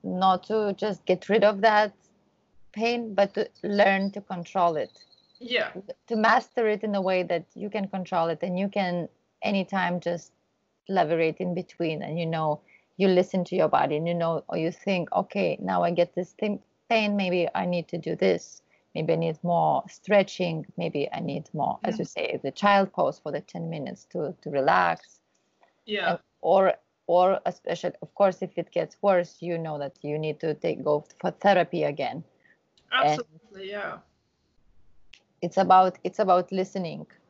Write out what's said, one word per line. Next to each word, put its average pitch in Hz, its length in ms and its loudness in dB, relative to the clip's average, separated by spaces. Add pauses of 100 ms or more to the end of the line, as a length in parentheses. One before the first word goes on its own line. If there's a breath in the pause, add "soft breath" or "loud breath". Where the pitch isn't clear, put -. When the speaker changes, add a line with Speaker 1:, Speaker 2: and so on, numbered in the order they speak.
Speaker 1:
not 185 420 2
to 214 300 -2
just 208 320 -6
get 185 220 0
rid 208 160 4
of 202 180 4
that 214 300 4 (800)
pain, 226 420 -2
but 202 200 2
to - 140 -2 (140)
learn 196 500 2
to 202 80 -10
control 175 560 -2
it. 127 140 -4 (480)
Speaker 2:
Yeah. 240 320 -2 (380)
Speaker 1:
To 226 80 -2
master 226 520 2
it 208 160 0
in 208 100 -2
a 196 60 0
way 185 240 2
that 170 200 -2 (100)
you 208 160 -10
can 202 180 -4
control 175 400 -2
it 165 140 -4
and 180 160 -4
you 196 100 -2
can 180 400 -2 (340)
anytime 185 580 -2
just 170 320 -6 (560)
leverage 165 500 2
in 180 160 -2
between, 160 480 -4
and, 151 160 -6
you 165 80 -2
know, 160 340 -2 (360 soft breath)
you 196 120 4
listen 185 360 2
to 185 120 -6
your 160 120 4
body 147 280 2
and, 165 120 -2
you 175 60 0
know, 165 340 -2
or 170 80 -6
you 165 140 -2
think, 185 420 -4
"Okay, 185 480 -2
now 180 220 0
I 170 80 2
get 175 240 0
this 180 180 -6
thing, 208 300 -6 (260)
pain, 214 280 2
maybe 180 380 0
I 185 120 -2
need 175 220 -4
to 170 100 -8
do 170 180 -6
this. - 460 0 (320)
Maybe 160 180 -2
I 160 40 2
need 165 260 -2
more 160 480 2
stretching. 185 720 0 (140)
Maybe 147 340 -4
I - 80 -8
need 165 320 -6
more," - 320 -2
as 220 120 -2
Speaker 2:
Yeah. - 20 -8
Speaker 1:
you - 80 -4
say, - 360 -6
the 139 80 -4
child 202 420 2
pose 139 260 -2
for 151 140 -10
the 151 100 -6
ten 165 260 -10
minutes 147 440 -10
to, 165 280 -6
to 151 100 -10
relax. 165 720 0 (640)
Speaker 2:
Yeah. 190 280 -2
Speaker 1:
And, 175 60 -4 (220)
or 190 320 4 (340)
or 180 400 4
especially, - 460 -6 (100)
of - 120 -20
course, 190 280 2
if 180 160 -8
it 165 140 -8
gets 165 280 -4
worse, 180 400 2
you 170 180 -4
know 160 200 -6
that 139 240 -8
you 147 160 -4
need 156 220 -4
to 156 140 -2
take, 151 300 -4
go 151 200 0 (160)
for 185 100 -2
therapy 175 540 2
again. 147 400 -6 (680 soft breath)
And 254 280 2
Speaker 2:
Absolutely, 190 500 -16
yeah. 196 280 -10 (1400)
Speaker 1:
it's 175 160 -4
about, 185 460 6
it's - 160 -6
about 185 320 2
listening. 185 560 -6 (240)